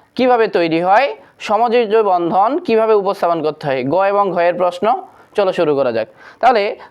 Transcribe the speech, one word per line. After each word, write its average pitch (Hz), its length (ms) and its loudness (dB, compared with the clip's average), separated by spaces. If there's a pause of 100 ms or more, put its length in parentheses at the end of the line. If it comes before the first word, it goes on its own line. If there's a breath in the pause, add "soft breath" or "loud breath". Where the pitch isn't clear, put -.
(160 loud breath)
কিভাবে 240 320 2
তৈরি 165 320 0
হয়, 233 360 2 (220 loud breath)
সমযোজী 220 640 0
বন্ধন 185 560 0
কিভাবে 220 360 0
উপস্থাপন 185 480 -2
করতে 151 240 -6
হয়, 135 180 -2
গ 139 180 -2
এবং 202 280 0
ঘ 180 80 -4
এর 170 160 0
প্রশ্ন। 180 320 -2 (500 loud breath)
চলো 190 160 0
শুরু 160 220 0
করা 131 180 -2
যাক। 113 160 -4 (320 loud breath)
তাহলে 226 360 2 (140 loud breath)